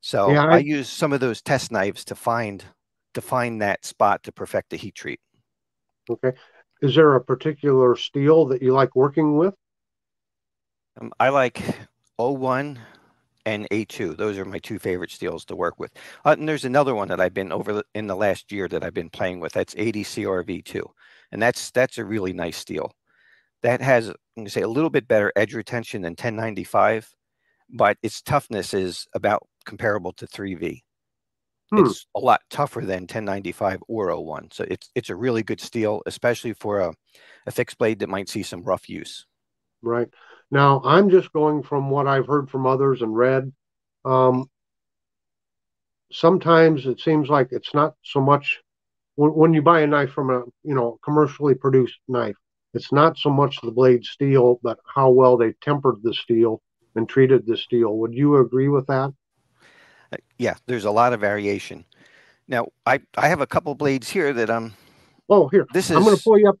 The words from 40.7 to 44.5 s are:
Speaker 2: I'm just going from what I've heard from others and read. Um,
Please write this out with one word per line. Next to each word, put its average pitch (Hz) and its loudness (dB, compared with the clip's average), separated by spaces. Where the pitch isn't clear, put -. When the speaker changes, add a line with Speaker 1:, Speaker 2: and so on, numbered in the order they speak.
Speaker 2:
I'm 180 4
just 180 4
going 151 0
from 139 -4
what 139 0
I've 135 0
heard 139 -2
from 131 -4
others 131 2
and 110 -4
read. 131 2
Um, 131 2